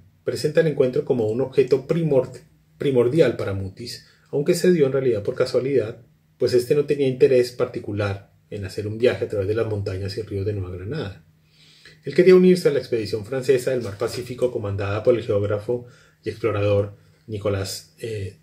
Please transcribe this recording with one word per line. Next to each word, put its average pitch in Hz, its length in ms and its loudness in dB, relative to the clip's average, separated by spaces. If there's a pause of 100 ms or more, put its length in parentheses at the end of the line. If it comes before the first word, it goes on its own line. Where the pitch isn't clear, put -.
(240)
presenta 151 360 0
el 160 60 4
encuentro 135 380 0
como 120 240 0
un 113 120 -2
objeto 131 460 2
primor-, 151 460 0 (460)
primordial 127 580 2
para 101 180 -4
Mutis, 98 520 -10 (240)
aunque 147 240 0
se 175 180 4
dio 151 140 4
en 135 60 0
realidad 127 300 0
por 123 140 -4
casualidad, 123 680 0 (340)
pues 123 160 0
este 123 220 2
no 147 100 2
tenía 143 220 0
interés 127 460 4
particular 101 800 -6 (180)
en 101 140 -10
hacer 101 220 -8
un 107 120 -8
viaje 117 280 2
a - 20 -4
través 101 180 -4
de 107 80 0
las 113 120 -2
montañas 98 500 -6
y 113 60 -6
ríos 101 240 -6
de 107 60 -2
Nueva 90 220 -8
Granada. 101 500 -10 (800)
Él 139 100 -10
quería 175 200 8
unirse 180 340 6
a 143 40 2
la 139 60 0
expedición 107 460 -4
francesa 131 480 0
del 123 100 -2
Mar 101 160 -10
Pacífico 123 520 -4
comandada 101 520 -4
por 123 140 4
el 107 60 -4
geógrafo 104 640 -2 (380)
y 107 60 -8
explorador 104 680 0 (300)
Nicolas, 98 720 -6
eh, 104 440 -10